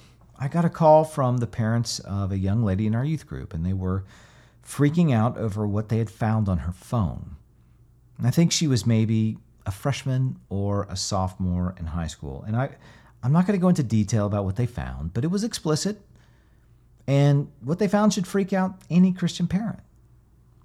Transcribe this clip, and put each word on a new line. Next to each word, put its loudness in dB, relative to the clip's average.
I -4
got 0
a 2
call 6
from 0
the -2
parents -2
of -4
a -2
young 2
lady 2
in 0
our -2
youth -4
group, -10
and -4
they 0
were -2
freaking 2
out 2
over -4
what -2
they 0
had -2
found 0
on 2
her -4
phone. -4
And -2
I 4
think 2
she 0
was 2
maybe 2
a -2
freshman -4
or -2
a -8
sophomore -2
in -8
high -4
school. -10
And -2
I, -2
I'm 0
not 4
gonna 0
go 2
into 4
detail 0
about 0
what -2
they 0
found, -8
but -2
it 0
was -2
explicit. -2
And 4
what -4
they 2
found 4
should -2
freak -2
out -2
any 6
Christian -2
parent. -4